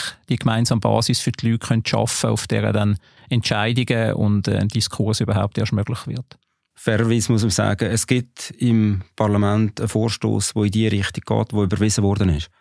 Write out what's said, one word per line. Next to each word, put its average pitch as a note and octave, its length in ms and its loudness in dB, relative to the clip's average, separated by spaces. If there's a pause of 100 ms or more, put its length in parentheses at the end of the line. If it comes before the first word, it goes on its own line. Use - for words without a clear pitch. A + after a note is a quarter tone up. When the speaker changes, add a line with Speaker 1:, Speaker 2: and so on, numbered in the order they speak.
(300)
Speaker 1:
die B2 60 2
gemeinsame A#2 460 0
Basis A2 400 0
für A#2+ 100 -2
die A#2 200 -2
Leute A2+ 140 -2
können A2+ 220 0
schaffen, A2+ 420 0
auf G#2+ 160 -2
der G#2+ 260 -2
dann G#2 280 0 (300)
Entscheidungen A2+ 840 0
und, G#2 340 0
äh, G2+ 100 0
ein G2 100 0
Diskurs G#2+ 540 -2
überhaupt G2+ 360 0
erst G#2 160 -2
möglich G#2 320 -4
wird. - 320 -10 (360)
Speaker 2:
Fairerweise A2+ 580 0
muss A2 120 4
man A2 80 2
sagen, G#2 400 0
es A2+ 160 -2
gibt - 500 -2
im G#2+ 460 2 (120)
Parlament G#2 640 2
einen A2+ 100 -2
Vorstoss, G#2+ 680 -2
der A2+ 80 2
in G2+ 80 2
die A2 160 2
Richtung G#2 400 -2
geht, A2 240 0
der G#2 80 0
überwiesen G2+ 440 0
worden G2 260 2
ist. D2+ 200 0 (120)